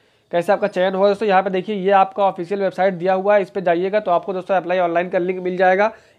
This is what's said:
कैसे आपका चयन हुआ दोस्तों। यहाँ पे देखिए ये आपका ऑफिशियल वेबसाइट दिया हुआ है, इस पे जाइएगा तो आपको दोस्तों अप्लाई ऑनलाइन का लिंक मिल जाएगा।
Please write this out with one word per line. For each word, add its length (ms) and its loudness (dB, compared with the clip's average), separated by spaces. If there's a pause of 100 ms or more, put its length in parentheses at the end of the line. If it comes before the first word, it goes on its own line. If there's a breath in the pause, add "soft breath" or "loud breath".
(320 soft breath)
कैसे 200 0
आपका 160 2
चयन 280 0
हुआ 120 2
दोस्तों। 200 0
यहाँ 160 4
पे 60 -2
देखिए 260 -4
ये 180 0
आपका 300 2
ऑफिशियल 380 -2
वेबसाइट 320 0
दिया 200 -2
हुआ 220 2
है, 60 4
इस 80 -6
पे 120 -6
जाइएगा 380 0
तो 120 -2
आपको 220 0
दोस्तों 220 -2
अप्लाई 240 -2
ऑनलाइन 300 0
का 100 -2
लिंक 220 -4
मिल 160 -4
जाएगा। 340 2 (280 loud breath)